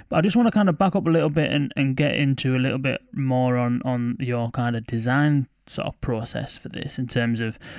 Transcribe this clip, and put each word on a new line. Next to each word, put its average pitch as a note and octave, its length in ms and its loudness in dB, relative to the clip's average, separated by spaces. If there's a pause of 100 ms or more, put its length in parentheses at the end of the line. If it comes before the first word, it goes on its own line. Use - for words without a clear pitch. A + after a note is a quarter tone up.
But - 80 -2
I - 40 4
just F3+ 140 2
wanna A#3 160 4
kind G#3 180 4
of D#3+ 80 2
back G3 200 2
up G3+ 100 0
a E3 40 2
little D#3 200 4
bit D3+ 220 0
and, C#3+ 240 0
and C3+ 200 0
get D3 200 2
into C3+ 400 2
a - 20 2
little C3 200 0
bit - 240 -2 (100)
more B2+ 440 0
on, B2 280 0
on B2 340 -2
your A#2+ 320 -2
kind A#2+ 240 -2
of A2+ 100 -4
design C3+ 600 2 (220)
sort - 180 -6
of - 160 -10
process - 560 -6
for - 100 -14
this - 300 -10
in B2+ 80 -4
terms A#2 340 -2
of A2 180 -4 (200)